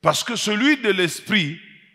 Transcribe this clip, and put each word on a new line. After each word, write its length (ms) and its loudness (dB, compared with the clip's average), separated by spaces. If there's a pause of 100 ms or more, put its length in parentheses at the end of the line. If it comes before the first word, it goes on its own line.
parce 220 2
que 100 -6
celui 440 2
de 120 0
l'esprit 680 -2 (340)